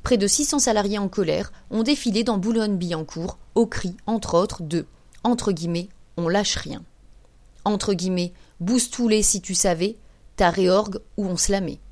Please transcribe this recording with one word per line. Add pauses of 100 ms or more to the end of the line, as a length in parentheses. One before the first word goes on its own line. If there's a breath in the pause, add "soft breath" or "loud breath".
près
de
six
cents
salariés
en
colère (180 soft breath)
ont
défilé
dans
Boulogne-Billancourt, (160)
au
cri, (100)
entre
autres,
de, (380)
entre
guillemets, « (280)
On
lâche
rien ». (840)
Entre
guillemets, « (280 soft breath)
Bouse
tous
les
si
tu
savais », (400 soft breath)
ta
réorgue (160)
ou
on
se
la
met. (120)